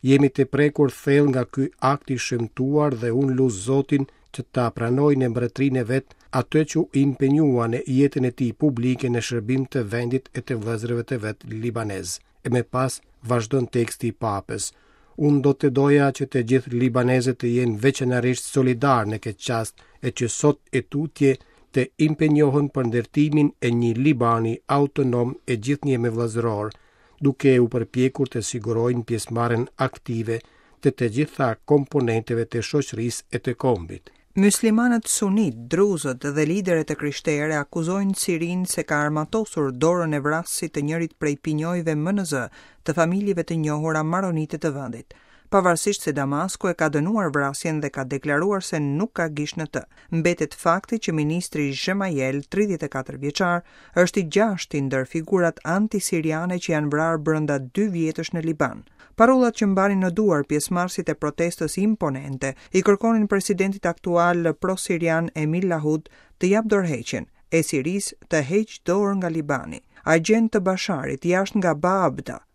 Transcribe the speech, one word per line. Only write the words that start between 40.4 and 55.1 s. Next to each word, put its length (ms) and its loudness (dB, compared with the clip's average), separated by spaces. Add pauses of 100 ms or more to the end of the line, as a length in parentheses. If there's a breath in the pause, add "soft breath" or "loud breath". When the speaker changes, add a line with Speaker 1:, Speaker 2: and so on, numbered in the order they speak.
Speaker 2:
të 160 -4
njërit 320 -4
prej 240 0
pinjojve 480 -2
M 160 -2
N 180 0
Z, 220 -4 (360 loud breath)
të 100 -2
familjeve 500 0
të 160 -4
njohura 440 -2
maronite 540 -2
të 140 -2
vendit. 420 -12 (380 soft breath)
Pavarësisht 500 2
se 120 -4
Damasku 560 -2
e 40 0
ka 140 0
dënuar 480 0
vrasjen 460 -2
dhe 80 -4
ka 160 -6
deklaruar 580 -2
se 160 -4
nuk 340 -2
ka 140 -2
gishtë 320 -6
në 80 -6
të, 140 -6 (300 soft breath)
mbetet 440 -2
fakti 400 -2
që 160 -4
ministri 600 -2
Gemayel, 760 -4
tridhjetë 380 -2
e 20 -8
katër 320 -8
vjeçar, 420 -2 (340 soft breath)
është 240 4
i 100 -2
gjashti 520 0
ndër 240 -2
figurat 600 0